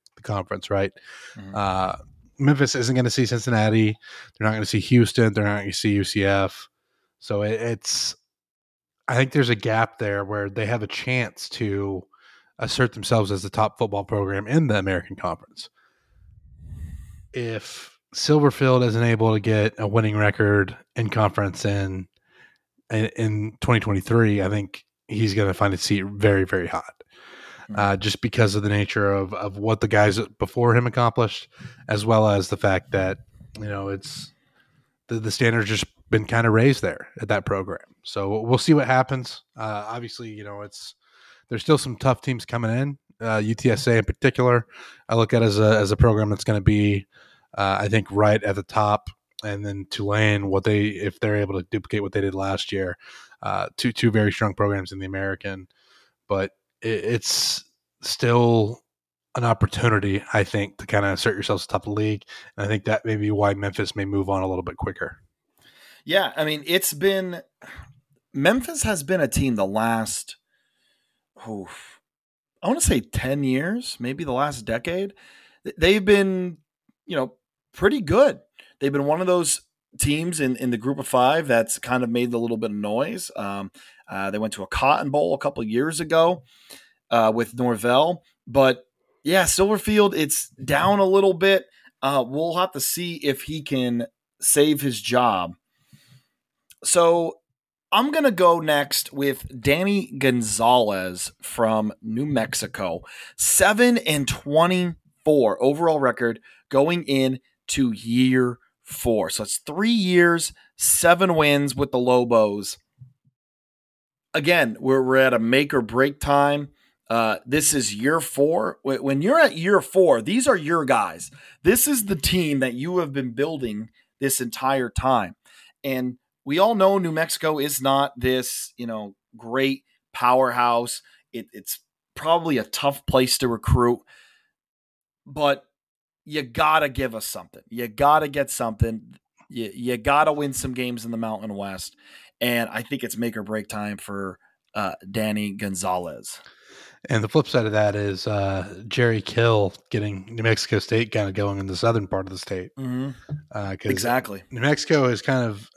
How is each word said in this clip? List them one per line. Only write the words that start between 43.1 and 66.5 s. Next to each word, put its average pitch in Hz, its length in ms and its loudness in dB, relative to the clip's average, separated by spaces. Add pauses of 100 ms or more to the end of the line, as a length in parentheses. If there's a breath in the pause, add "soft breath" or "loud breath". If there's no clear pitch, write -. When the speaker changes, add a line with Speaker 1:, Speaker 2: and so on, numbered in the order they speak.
Speaker 1:
uh, 110 120 0
U 107 180 0
T 123 160 0
S - 160 0
A 117 100 6
in 107 80 2
particular, 123 640 2 (400 loud breath)
I 117 80 -2
look 117 180 2
at 117 100 4
as 104 160 2
a, 107 180 6
as 101 140 0
a 107 60 2
program 107 320 4
that's 101 140 -4
gonna 104 180 0
be, 104 440 2 (520 soft breath)
uh, 98 240 0
I 104 60 -2
think, 104 240 0
right 104 320 4
at 98 120 -4
the 98 80 -6
top. 104 460 0 (340)
And 104 220 -8
then 98 240 -10
Tulane, 104 580 0
what 95 180 0
they, 104 200 2
if 101 340 -6
they're 107 180 0
able 98 220 -4
to 90 120 -8
duplicate 104 320 -4
what 95 80 -8
they 101 100 -2
did 98 140 -2
last 95 360 -4
year, 95 260 -4 (440 loud breath)
uh, 98 340 -4
two, 123 160 -2
two 113 200 0
very 107 200 2
strong 104 220 -2
programs 101 380 -2
in 98 80 -12
the 95 80 -8
American. 98 600 -8 (640 soft breath)
But 98 220 -2 (300)
it, 113 220 -4
it's - 600 -2 (380)
still 117 800 2 (520)
an 123 80 -2
opportunity, 107 880 0
I 104 120 2
think, 101 340 -4
to - 80 -18
kinda 101 240 0
assert 98 240 -2
yourselves 98 320 -4
atop - 200 -6
the 104 60 -6
league. 107 320 -2 (320 loud breath)
And 101 100 -6
I 101 40 -4
think 107 160 -2
that - 180 -2
may 113 120 -2
be 104 160 -2
why 101 240 2
Memphis 101 400 -6
may 101 100 -4
move 98 240 -2
on 95 140 -2
a 95 40 -4
little 92 160 -4
bit 87 140 -10
quicker. - 400 -8 (880 soft breath)
Speaker 2:
Yeah, 175 300 0
I 156 100 0
mean, 151 220 -2